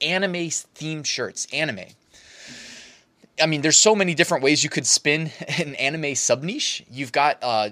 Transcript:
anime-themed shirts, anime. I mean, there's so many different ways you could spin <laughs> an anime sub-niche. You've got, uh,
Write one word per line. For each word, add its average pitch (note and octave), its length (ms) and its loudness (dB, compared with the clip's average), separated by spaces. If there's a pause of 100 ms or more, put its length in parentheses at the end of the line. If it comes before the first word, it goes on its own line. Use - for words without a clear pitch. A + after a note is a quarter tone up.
anime-themed E3 1040 -4
shirts, - 480 -6
anime. C3+ 320 -4 (1500)
I D#3+ 60 6
mean, D3+ 160 0
there's D3+ 160 4
so A3 160 6
many F#3+ 180 2
different D#3+ 320 2
ways D3 180 4
you D#3 60 0
could C3 180 -4
spin D#3 520 0
<laughs> D3 200 -6
an D3 180 -4
anime C#3+ 380 -2
sub-niche. D3+ 760 -2
You've B2+ 220 -10
got, C#3+ 280 2
uh, A2 320 0